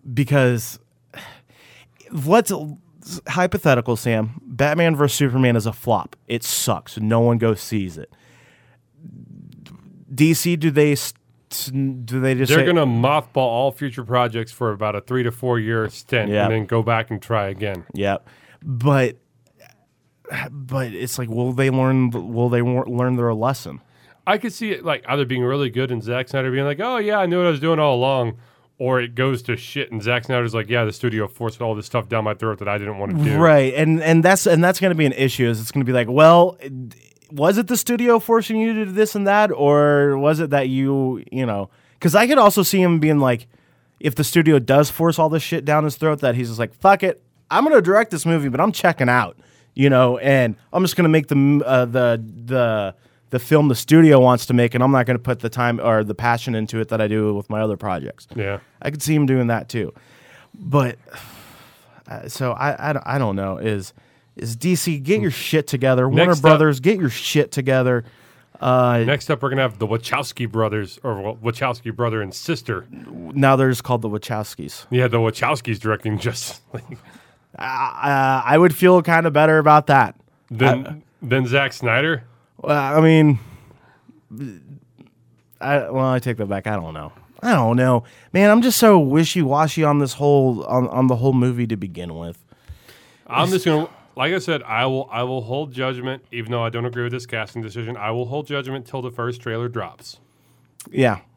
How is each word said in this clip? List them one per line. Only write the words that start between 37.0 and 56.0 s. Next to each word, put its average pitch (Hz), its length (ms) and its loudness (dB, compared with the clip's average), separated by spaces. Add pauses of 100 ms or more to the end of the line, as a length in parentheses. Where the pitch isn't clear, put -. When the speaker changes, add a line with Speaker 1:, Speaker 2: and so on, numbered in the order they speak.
Speaker 1:
was 156 260 0
it 226 100 -2
the 240 100 -2
studio 240 420 2
forcing 226 400 0
you 226 140 0
to 214 120 -4
do 190 60 -10
this 214 240 0
and 202 120 -2
that, 208 220 4
or 143 680 4
was 151 240 2
it 151 80 -4
that 139 180 0
you, 131 640 -2
you 131 140 -4
know," 101 240 -4 (320)
'cause 160 120 0
I 214 140 4
could 285 100 4
also 208 260 6
see 190 180 2
him 170 180 4
being 151 220 2
like, 123 260 0 (540)
if 147 140 -2
the 151 100 0
studio 156 340 4
does 135 300 4
force 165 300 0
all 160 100 2
this 156 120 -2
shit 156 220 -6
down 151 220 0
his 147 100 -4
throat, 151 240 -2
that 123 160 0
he's 123 140 -4
just 113 100 -8
like, 117 140 -4
"Fuck 196 280 4
it, - 220 -4 (260)
I'm 202 140 2
gonna 294 180 6
direct 202 300 2
this 165 140 -6
movie, 160 240 0
but 123 100 -4
I'm 190 140 2
checking 160 340 0
out." 123 300 0 (400)
You 139 140 4
know, 127 260 4
and 127 380 2 (180)
I'm 180 100 0
just - 120 -2
gonna 175 120 2
make 156 200 2
the 147 80 -2
m-, 143 280 4
uh, 127 220 2
the, 120 380 0 (220)
the, 113 500 -2 (340)
the 127 80 -4
film 147 300 2
the 123 80 4
studio 156 440 8
wants 123 280 4
to 131 80 0
make, 120 180 2
and 123 100 0
I'm 135 80 2
not 127 140 2
gonna 123 140 0
put 120 200 -4
the 117 100 -6
time 120 300 -2
or 110 240 2